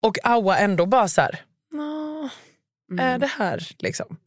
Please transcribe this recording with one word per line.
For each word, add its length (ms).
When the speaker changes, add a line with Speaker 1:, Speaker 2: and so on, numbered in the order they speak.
Speaker 1:
Och 200
Awa 340
ändå 280
bara 220
så 140
här, 200
"Nå, 580
Speaker 2:
Mm. 140
Speaker 1:
är 140
det 80
här 400
liksom?" 480